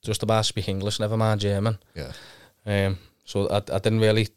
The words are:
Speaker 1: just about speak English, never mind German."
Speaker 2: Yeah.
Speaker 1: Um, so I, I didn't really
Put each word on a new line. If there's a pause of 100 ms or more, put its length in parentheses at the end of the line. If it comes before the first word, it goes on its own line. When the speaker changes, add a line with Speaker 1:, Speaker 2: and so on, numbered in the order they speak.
Speaker 1:
just
about
speak
English,
never
mind
German." (160)
Speaker 2:
Yeah. (540)
Speaker 1:
Um, (260)
so
I,
I
didn't
really